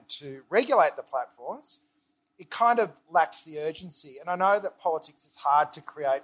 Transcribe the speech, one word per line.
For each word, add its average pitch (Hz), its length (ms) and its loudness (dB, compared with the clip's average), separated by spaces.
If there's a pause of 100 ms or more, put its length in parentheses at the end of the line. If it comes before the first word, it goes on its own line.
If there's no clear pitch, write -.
to 135 420 -12
regulate 208 460 4
the 131 80 -10
platforms, - 800 -10 (580)
it 175 120 -20
kind 233 280 4
of 196 120 2 (180)
lacks 165 340 0
the 156 140 -14
urgency. 151 640 -8
And 175 80 -8
I 180 60 -2
know 190 240 4
that 196 200 -8
politics 160 460 -6
is - 120 -16
hard 147 360 2
to 156 80 -14
create 139 420 -4